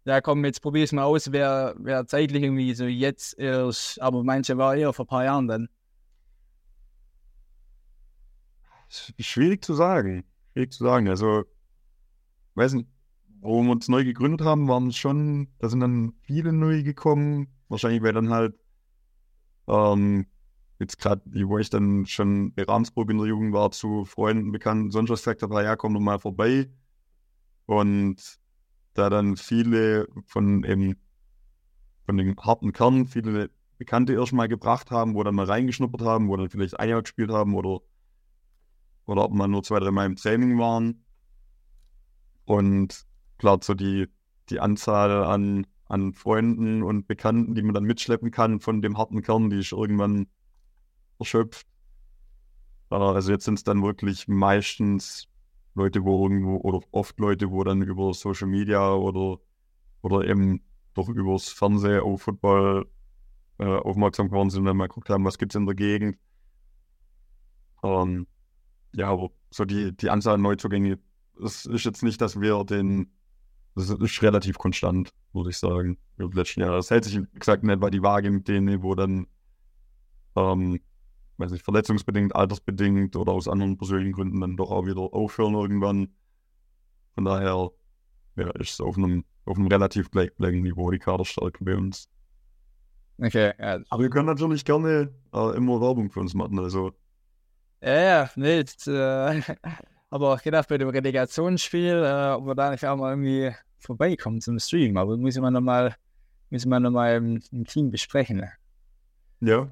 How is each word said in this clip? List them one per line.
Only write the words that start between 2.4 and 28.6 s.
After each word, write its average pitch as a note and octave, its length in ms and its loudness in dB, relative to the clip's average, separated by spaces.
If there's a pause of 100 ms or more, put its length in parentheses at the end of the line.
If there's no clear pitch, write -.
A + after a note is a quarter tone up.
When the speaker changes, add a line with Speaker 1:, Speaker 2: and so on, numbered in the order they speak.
Speaker 1:
irgendwie C3 300 0
so B2 140 -4
jetzt B2+ 520 -4
erst, B2+ 640 -2
aber B2+ 240 0
manche C3 320 0
war C3+ 200 2
eher D3 180 0
vor B2 100 -6
ein - 40 -12
paar B2+ 160 0
Jahren C3+ 220 0
dann. A2+ 220 -4 (3250)
Speaker 2:
Sch-, - 300 -18
schwierig F3 440 0
zu D#3+ 100 -4
sagen. C#3+ 500 2 (280)
Schwierig C3 200 -4
zu - 120 -8
sagen. B2 240 4
Also, G#2+ 360 2 (1080)
weiß C3 200 2
nicht, B2 140 -4 (520)
wo A2+ 220 2
wir B2 80 4
uns A#2 180 0
neu C3 160 4
gegründet C3 420 0
haben, D3+ 220 2
waren B2+ 240 2
schon, C#3+ 560 -2 (100)
da A#2 100 -2
sind B2 120 0
dann A#2+ 420 0
viele D#3+ 300 -2
neu D#3 300 2
gekommen. D3 640 0 (200)
Wahrscheinlich, A2+ 340 0
weil A2 100 4
dann A2+ 180 0
halt, A2+ 240 0 (1120)
ähm, G2+ 580 2 (520)
jetzt - 200 -10
grad, G2+ 280 0
wo G2+ 320 -2
ich G#2+ 120 -2
dann G2+ 360 2
schon G2+ 480 -2
bei G2 100 -4
Ravensburg A2 460 0
in G#2+ 80 0
der G#2+ 80 -2
Jugend G#2+ 260 -2
war, G2+ 180 2
zu G#2+ 340 -6
Freunden, G#2+ 480 -2
Bekannten, G#2+ 380 -2
sonst A2 200 0
was A2+ 100 0
gesagt A2+ 220 -4
habe, G#2 200 -2
„Ja, A2 140 0
komm G#2+ 180 -2
doch G#2 60 0
mal G2+ 180 0
vorbei.“ A#2 520 0 (960)
Und G2+ 720 0 (560)